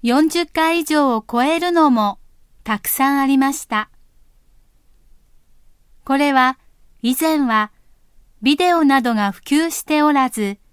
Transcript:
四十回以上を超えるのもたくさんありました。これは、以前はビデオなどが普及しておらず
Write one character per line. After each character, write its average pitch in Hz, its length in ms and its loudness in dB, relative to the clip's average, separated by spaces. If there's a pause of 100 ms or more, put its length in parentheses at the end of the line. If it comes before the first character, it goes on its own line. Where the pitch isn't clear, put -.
四 269 260 2
十 339 160 -2
回 330 360 -2
以 - 20 -4
上 285 340 0
を 214 100 -6
超 233 140 -2
え 311 180 0
る 349 120 -2
の 320 180 4
も 214 300 0 (440)
た 214 140 -4
く - 100 -10
さ 277 280 0
ん 277 40 0
あ 269 60 2
り 269 140 2
ま 269 120 2
し - 160 -10
た。 214 220 -6 (2250)
こ 269 120 -2
れ 285 160 0
は、 262 260 0 (420)
以 247 180 -2
前 311 280 0
は 214 240 -2 (720)
ビ 277 140 2
デ 359 160 2
オ 330 100 2
な 269 180 2
ど 233 140 -2
が 202 160 -2
普 - 100 -14
及 320 300 -2
し - 100 -10
て 302 220 0
お 302 80 2
ら 269 180 0
ず 202 300 -6 (140)